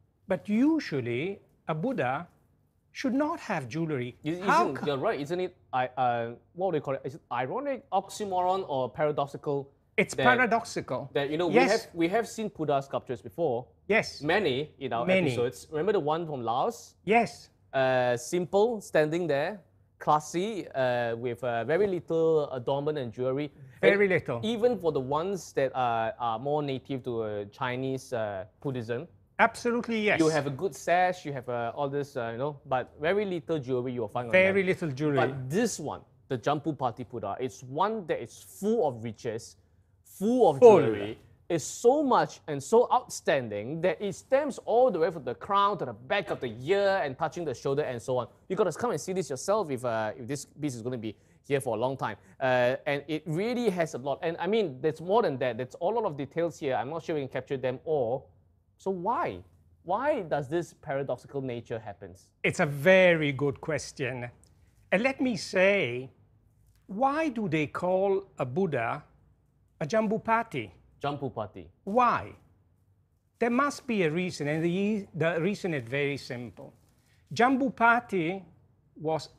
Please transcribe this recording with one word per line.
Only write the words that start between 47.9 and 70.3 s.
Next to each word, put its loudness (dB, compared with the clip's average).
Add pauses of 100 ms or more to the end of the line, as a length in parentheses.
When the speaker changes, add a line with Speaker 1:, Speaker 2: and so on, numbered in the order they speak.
Speaker 2:
so -2
on. 0 (220)
You -4
gotta 2
come -2
and -2
see -6
this -4
yourself -2
if, -4
uh, -2
if -12
this -8
piece -6
is -10
gonna -6
be -6 (300)
here 0
for -2
a -2
long -2
time. -6 (240)
Uh, 4 (100)
and -2
it -4
really 0
has 0
a -6
lot. -4
And -2
I -4
mean, 0
there's -2
more 2
than 0
that. -2
There's -6
a -6
lot 0
of -4
details -4
here. -2
I'm -2
not -6
sure -2
we -2
can -6
capture -6
them -4
all. -2 (480)
So -6
why? -2 (440)
Why 0
does -4
this -2
paradoxical -4
nature -6
happens? -16 (140)
Speaker 1:
It's 0
a 2
very 6
good -2
question. -6 (600)
And 2
let 0
me 0
say, 0 (760)
why 0
do -4
they 0
call 0 (140)
a -2
Buddha -2 (760)
a -4
Jambupati? -2 (320)